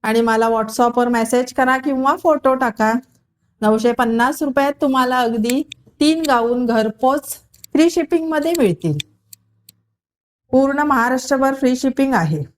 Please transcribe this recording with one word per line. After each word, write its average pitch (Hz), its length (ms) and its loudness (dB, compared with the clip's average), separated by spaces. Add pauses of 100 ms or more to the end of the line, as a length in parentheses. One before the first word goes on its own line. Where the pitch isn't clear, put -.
आणि 220 160 0
मला 226 280 2
WhatsApp-वर 233 600 0
मेसेज 240 460 -2
करा 262 240 0
किंवा 269 380 -2
फोटो 294 380 0
टाका. 226 380 -2 (680)
नऊशे 220 300 2
पन्नास 240 500 -2
रुपयात 277 380 -2
तुम्हाला 262 400 0
अगदी 240 420 -2 (380)
तीन 320 280 2
गाऊन 240 380 0
घरपोच 233 600 0 (440)
फ्री 320 180 4
शिपिंगमध्ये 320 680 -2
मिळतील. 165 380 0 (1600)
पूर्ण 269 280 2
महाराष्ट्रभर 262 760 0
फ्री 254 220 0
शिपिंग 269 380 0
आहे. 156 280 0 (160)